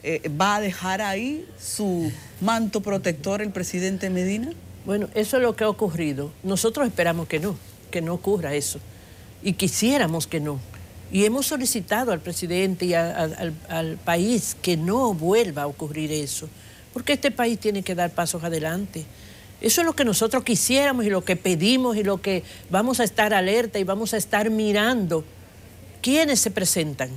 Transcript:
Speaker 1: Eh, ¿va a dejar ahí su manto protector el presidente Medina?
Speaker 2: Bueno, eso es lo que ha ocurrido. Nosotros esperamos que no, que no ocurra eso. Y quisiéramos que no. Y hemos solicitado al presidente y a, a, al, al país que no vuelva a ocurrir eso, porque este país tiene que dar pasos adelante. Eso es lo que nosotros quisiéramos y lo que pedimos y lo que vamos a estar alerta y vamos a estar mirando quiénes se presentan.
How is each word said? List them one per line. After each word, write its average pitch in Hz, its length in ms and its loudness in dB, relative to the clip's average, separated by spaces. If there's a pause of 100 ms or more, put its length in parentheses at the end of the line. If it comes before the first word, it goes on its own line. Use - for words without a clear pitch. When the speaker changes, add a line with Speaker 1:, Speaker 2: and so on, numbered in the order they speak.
Speaker 1:
Eh, 160 260 -2 (100)
¿va 202 180 4
a 214 40 0
dejar 190 400 -2
ahí 247 460 -4 (140)
su 175 500 0 (300)
manto 220 400 0
protector 196 600 -2
el 208 100 -4
presidente 185 580 -2
Medina? 196 420 -2 (340)
Speaker 2:
Bueno, 202 300 -2
eso 214 220 2
es 254 60 4
lo 233 120 2
que 226 80 -2
ha 214 60 4
ocurrido. 156 640 -2 (120)
Nosotros 226 440 2
esperamos 170 400 0
que 160 120 -2
no, 180 160 -2 (360)
que 175 100 -2
no 165 120 -2
ocurra 175 400 0
eso. - 260 -2 (640)
Y 196 120 0
quisiéramos 196 760 2
que 160 120 -2
no. 147 200 -4 (520)
Y 196 140 4
hemos 254 220 2
solicitado 240 640 0
al 170 80 0
presidente 180 680 -2
y 175 80 2
a, 165 160 4
a, 170 140 -2
al, 160 300 -4 (140)
al 165 300 -4
país 185 640 2
que 156 160 2
no 208 380 2
vuelva 165 480 2
a 143 40 -2
ocurrir 151 440 -6
eso, 151 360 -4 (460)
porque 247 200 0
este 277 180 2
país 233 260 0
tiene 202 240 -2
que 185 140 -4
dar 175 160 0
pasos 165 320 -2
adelante. 165 640 -4 (560)
Eso 233 200 2
es 330 40 4
lo 320 100 2
que 277 100 2
nosotros 226 400 2
quisiéramos 247 600 2
y 208 40 2
lo 185 160 2
que 185 100 2
pedimos 214 600 2
y 214 60 0
lo 196 180 0
que 190 220 0 (260)
vamos 226 320 2
a - 20 6
estar 214 300 2
alerta 208 460 2
y 196 40 0
vamos 196 300 -2
a 220 40 0
estar 214 320 0
mirando 208 760 2 (760)
quiénes 285 380 4
se 208 120 2
presentan. 151 640 -2